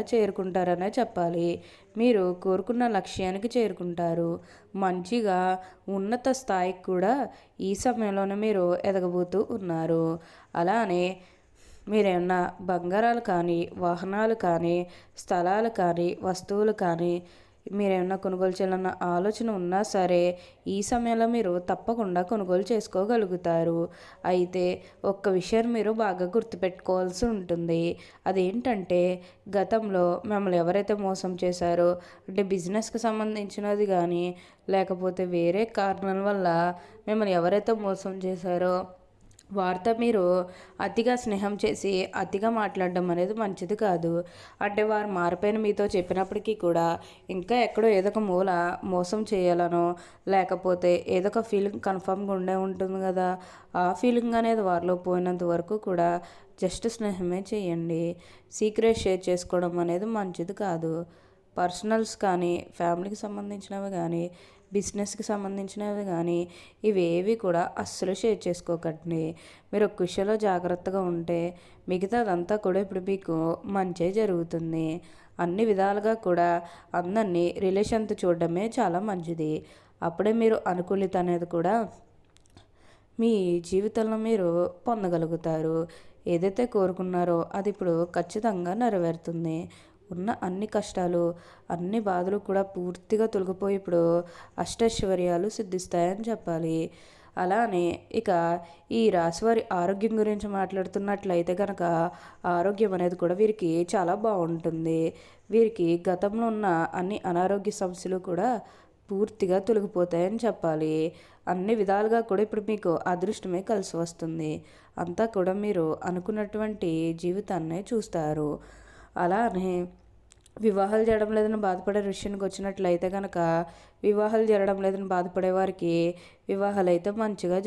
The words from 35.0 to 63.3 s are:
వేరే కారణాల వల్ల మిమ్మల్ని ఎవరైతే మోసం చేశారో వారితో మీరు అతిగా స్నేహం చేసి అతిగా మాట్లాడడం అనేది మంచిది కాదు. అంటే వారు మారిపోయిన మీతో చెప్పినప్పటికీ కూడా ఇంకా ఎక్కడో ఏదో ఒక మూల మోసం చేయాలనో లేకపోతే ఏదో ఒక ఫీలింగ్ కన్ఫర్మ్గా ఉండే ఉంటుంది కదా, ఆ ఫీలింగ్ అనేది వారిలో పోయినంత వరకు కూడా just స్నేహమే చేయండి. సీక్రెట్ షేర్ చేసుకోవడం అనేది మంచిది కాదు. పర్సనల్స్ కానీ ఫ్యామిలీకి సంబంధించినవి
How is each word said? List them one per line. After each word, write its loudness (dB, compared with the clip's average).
వేరే 2
కారణాల 0
వల్ల 2
మిమ్మల్ని 2
ఎవరైతే 2
మోసం -4
చేశారో 0
వారితో 0
మీరు 2
అతిగా 0
స్నేహం -2
చేసి 0
అతిగా -2
మాట్లాడడం -2
అనేది 0
మంచిది -4
కాదు. 0
అంటే 0
వారు 0
మారిపోయిన 2
మీతో 2
చెప్పినప్పటికీ 0
కూడా 4
ఇంకా 0
ఎక్కడో 4
ఏదో 2
ఒక 0
మూల 2
మోసం 0
చేయాలనో 4
లేకపోతే 2
ఏదో 2
ఒక 2
ఫీలింగ్ 0
కన్ఫర్మ్గా -2
ఉండే 0
ఉంటుంది -4
కదా, 0
ఆ 4
ఫీలింగ్ 2
అనేది 2
వారిలో 2
పోయినంత 0
వరకు -2
కూడా 2
just -2
స్నేహమే -2
చేయండి. -2
సీక్రెట్ 2
షేర్ 0
చేసుకోవడం 0
అనేది -2
మంచిది -6
కాదు. -2
పర్సనల్స్ 0
కానీ 2
ఫ్యామిలీకి -2
సంబంధించినవి -8